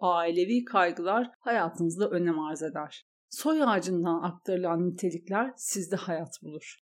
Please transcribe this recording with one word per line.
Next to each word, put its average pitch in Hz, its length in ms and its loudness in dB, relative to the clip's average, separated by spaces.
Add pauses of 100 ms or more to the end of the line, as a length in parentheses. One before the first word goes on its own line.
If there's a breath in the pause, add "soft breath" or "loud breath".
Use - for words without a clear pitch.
ailevi 180 640 2
kaygılar 190 680 2 (100)
hayatınızda 175 680 0
önem 175 280 2
arz 156 240 -4
eder. 151 420 -8 (240)
Soy 311 340 0
ağacından 180 600 2
aktarılan 175 680 0
nitelikler 190 640 -2
sizde 190 400 -4
hayat 165 460 -6
bulur. 156 340 -14 (220)